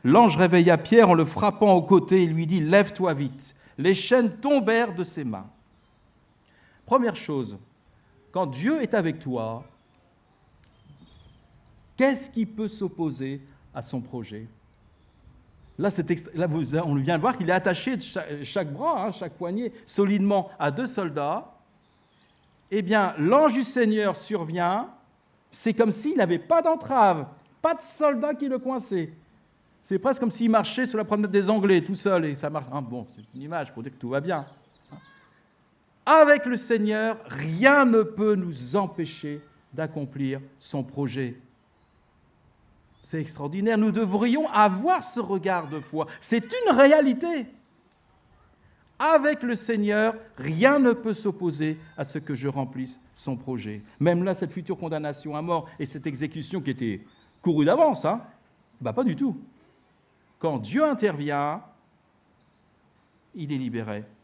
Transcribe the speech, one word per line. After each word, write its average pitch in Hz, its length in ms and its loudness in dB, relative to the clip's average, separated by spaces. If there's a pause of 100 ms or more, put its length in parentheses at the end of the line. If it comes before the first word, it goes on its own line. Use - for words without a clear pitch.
L'ange 180 320 6
réveilla 175 400 6
Pierre 220 320 6
en 180 60 8
le 165 100 4
frappant 202 480 2
au 180 80 6
côté 185 420 4
et 175 40 4
lui 160 200 -2
dit, « 175 140 0
Lève-toi 185 540 2
vite. » 139 400 -8 (240)
Les 175 160 2
chaînes 220 420 2
tombèrent 226 580 2
de 175 100 -6
ses 160 200 -10
mains. 104 220 -8 (1400)
Première 233 320 2
chose, 123 400 -6 (760)
quand 180 160 -2
Dieu 185 360 -2
est 226 100 -2
avec 165 280 0
toi, 117 440 -6 (2250)
qu'est-ce 262 320 0
qui 226 160 -4
peut 214 240 -8
s'opposer 139 720 -8 (340)
à 131 60 -8
son 120 220 -10
projet ? 110 440 -12 (1300)
Là, 190 120 -2
c'est 180 200 -6
extra-, 165 240 -4
là, 170 120 -2
vous, 151 300 -2
on 160 200 -2
vient 143 200 0
de 151 60 -2
voir 247 160 0
qu'il 170 100 -4
est 175 60 2
attaché 185 420 -2
de - 60 -8
cha-, 147 420 -10
chaque 170 260 -6
bras, 220 360 -4
hein, 202 60 -4
chaque 175 200 -10
poignet, 190 400 -6 (140)
solidement 196 720 2
à 147 120 0
deux 220 160 -4
soldats. 165 680 -6 (1160)
Eh 202 120 0
bien, 190 360 2
l'ange 214 360 4
du 262 80 0
Seigneur 214 520 0
survient. 180 760 -4 (600)
C'est - 220 -4
comme 220 200 2
s'il 311 260 -2
n'avait 175 200 2
pas 330 220 2
d'entrave, 254 680 2 (360)
pas 320 100 2
de 330 80 -4
soldat 294 540 -2
qui 285 140 -6
le 254 100 -4
coinçait. 240 560 -6 (680)
C'est 190 160 -4
presque 262 220 0
comme 240 100 0
s'il 233 200 0
marchait 226 340 0
sur 254 140 -4
la 214 80 -4
promenade 208 240 -2
des 190 180 2
Anglais 196 320 2
tout 190 140 -6
seul 185 320 0
et 147 80 -4
ça 147 160 -6
marche. 147 200 -8
Ah, 139 120 -6
bon, 120 240 -10 (100)
c'est 107 60 -20 (120)
une 127 60 -14
image 151 320 -8
pour 113 100 -12
dire 131 100 -12
que - 40 -20
tout 120 140 -10
va 135 100 0
bien. 156 240 -4 (1600)
Avec 294 400 8
le 247 140 -2
Seigneur, 220 680 0
rien 175 600 2
ne 226 160 4
peut 214 320 0
nous 156 420 -6
empêcher 160 640 -6 (320)
d'accomplir 139 720 -6 (160)
son - 260 -8
projet. 127 560 -6 (1600)
C'est 160 220 -8
extraordinaire. 185 560 -2
Nous 214 120 4
devrions 226 600 0
avoir 214 520 2
ce - 160 -10
regard 185 520 -4
de 151 100 -8
foi. 151 280 -6 (120)
C'est 233 240 -2
une 453 320 2
réalité. 277 720 4 (1500)
Avec 294 440 2
le 240 100 -2
Seigneur, 214 600 0 (200)
rien 175 440 2
ne 254 120 6
peut 220 220 -2
s'opposer 156 640 -4 (180)
à 151 60 -8
ce 139 160 -8
que 151 160 -8
je 131 140 -4
remplisse 131 500 -8 (160)
son 135 220 -8
projet. 107 460 -10 (180)
Même 175 240 2
là, 190 100 -2
cette 185 160 -6
future 175 260 -8
condamnation 151 600 -8
à 151 60 -6
mort 170 260 -4 (100)
et 147 80 -6
cette 147 220 -10
exécution 151 520 -8
qui - 100 -4
était 110 360 -6 (340)
courue 151 240 2
d'avance, 254 400 4
hein, 196 160 -2 (600)
bah 120 120 -4
pas 254 120 -2
du 202 100 0
tout. 220 260 -4 (1000)
Quand 156 180 -2
Dieu 131 260 -2
intervient, 151 760 -2 (1700)
il 147 160 -8
est 139 60 -4
libéré. 110 440 -6 (220)